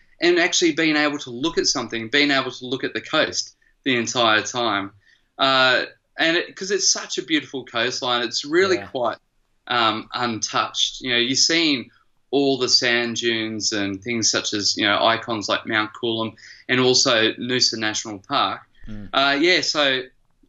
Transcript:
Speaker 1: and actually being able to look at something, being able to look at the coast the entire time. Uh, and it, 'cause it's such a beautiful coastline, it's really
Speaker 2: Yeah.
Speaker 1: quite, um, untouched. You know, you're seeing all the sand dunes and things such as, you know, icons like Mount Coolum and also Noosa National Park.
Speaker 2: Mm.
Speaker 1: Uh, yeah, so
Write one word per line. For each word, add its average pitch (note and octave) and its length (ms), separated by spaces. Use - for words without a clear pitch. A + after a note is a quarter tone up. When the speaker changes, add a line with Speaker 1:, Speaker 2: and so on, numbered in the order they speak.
Speaker 1:
and F3 180
actually F3 340
being D#3 240
able D3 220
to C3+ 120
look B2+ 280
at D#3+ 80
something, A2+ 420
being C#3+ 220
able C3 200
to B2+ 160
look B2+ 180
at B2 100
the A2 60
coast - 540
the C3 120
entire A2+ 460
time. G2+ 480
Uh, C3 460
and E3 200
it, - 180
'cause F#3+ 140
it's F#3+ 200
such - 280
a F3+ 40
beautiful C#3 420
coastline, A#2+ 580
it's A#2+ 200
really F3+ 340
Speaker 2:
Yeah. G2 100
Speaker 1:
quite, A2+ 320
um, A2 480
untouched. A#2+ 880
You C3 80
know, A#2+ 80
you're A#2+ 180
seeing D#3 540
all C#3 260
the B2 140
sand A#2+ 460
dunes A2 560
and G2 300
things A#2 280
such - 240
as, G2+ 240
you G#2 80
know, G2+ 180
icons A2 460
like - 160
Mount G#2+ 260
Coolum A2+ 420
and B2+ 100
also B2 540
Noosa B2 440
National G#2+ 400
Park. A2 440
Speaker 2:
Mm. G#2 240
Speaker 1:
Uh, C#3 260
yeah, E3+ 220
so C#3 420